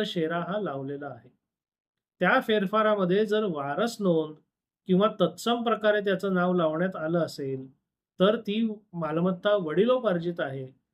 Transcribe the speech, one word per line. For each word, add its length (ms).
शेरा 340
हा 200
लावलेला 460
आहे. 220
त्या 200
फेरफारामध्ये 840
जर 180
वारस 560
नोंद 340
किंवा 220
तत्सम 420
प्रकारे 380
त्याचं 340
नाव 200
लावण्यात 420
आलं 220
असेल, 560
तर 160
ती 380
मालमत्ता 640
वडिलोपार्जित 840
आहे 280